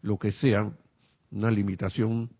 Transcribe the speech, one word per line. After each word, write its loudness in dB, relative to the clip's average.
lo -2
que -2
sea, 2
una 0
limitación 0